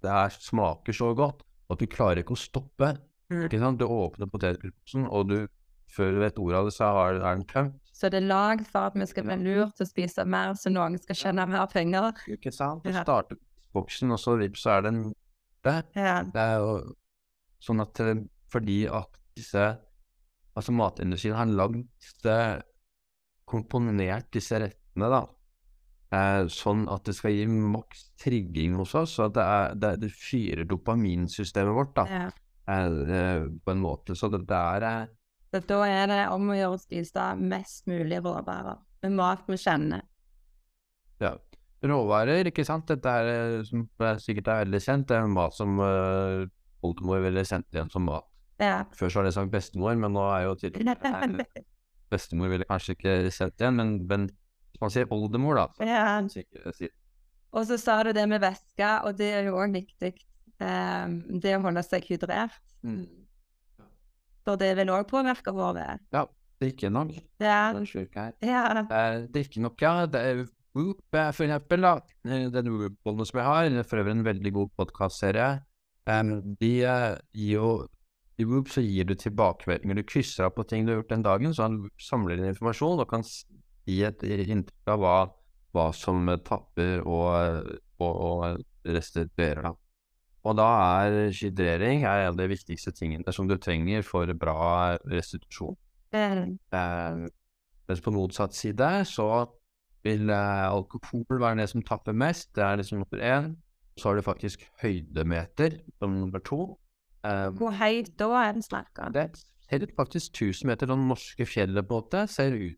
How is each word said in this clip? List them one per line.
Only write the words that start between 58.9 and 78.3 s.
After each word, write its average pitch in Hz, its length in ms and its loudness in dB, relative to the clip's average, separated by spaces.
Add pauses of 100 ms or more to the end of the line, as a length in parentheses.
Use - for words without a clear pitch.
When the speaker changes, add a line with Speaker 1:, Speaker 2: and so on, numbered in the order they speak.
Speaker 2:
og 208 120 -2
det 208 160 0
er 202 120 0
jo 190 100 0
også 196 180 0
viktig, 185 400 -6 (460)
ehm, 180 800 -4
det 196 160 2
å 190 60 2
holde 175 220 0
seg 180 200 -2
hydrert. 180 480 -2 (320)
Speaker 1:
Mm. 208 240 -6 (1400)
Speaker 2:
For 202 120 0
det 190 200 2
vil 190 160 2
også 202 160 0
påvirke 254 460 -2
håret. 180 480 -4 (100)
Speaker 1:
Ja, 143 120 2 (340)
det 131 80 0
er 131 60 -2
ikke 101 200 -2
nok. 156 200 -2 (260)
Speaker 2:
Ja. 214 340 4
Speaker 1:
Den 202 160 -6
sjuke 113 380 -8
her. 117 140 -12
Speaker 2:
Ja. 247 240 2 (180)
Speaker 1:
Eh, 113 440 0
det 143 140 -2
er 139 60 -4
ikke 113 140 -6
nok, 117 200 -4
ja. 170 240 4
Det 135 160 0
er 127 240 0 (300)
Whoop, 180 240 -2 (140)
eh, 156 180 2
for 156 140 -2
eksempel 151 360 0
da. 180 120 8 (320)
Eh, 127 260 -2
den 120 180 0
Whoop-bollen 107 560 -2
som - 140 -4
jeg 120 80 2
har, 160 220 4
det 123 100 2
er 117 80 0
for 117 100 -2
øvrig 104 140 2
en 113 140 0
veldig 101 280 -2
god 101 240 0
podcastserie. 101 680 0 (600)
Ehm, 107 520 0
de, 117 120 2 (120)
eh, 123 340 2 (160)
gir 104 220 -2
jo, 110 320 0 (500)